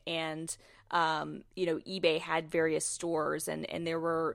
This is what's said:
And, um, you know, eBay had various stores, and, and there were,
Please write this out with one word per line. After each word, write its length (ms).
And, 480
um, 540
you 120
know, 120
eBay 400
had 320
various 340
stores, 600
and, 240
and 160
there 140
were, 340